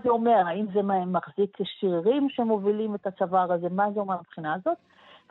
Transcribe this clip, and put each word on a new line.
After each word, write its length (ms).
זה 60
אומר? 380
האם 260
זה 80
מה-, 240
מחזיק 580
שרירים 680
שמובילים 680
את 120
הצוואר 460
הזה? 180
מה 200
זה 80
אומר 200
מבחינה 340
הזאת? 240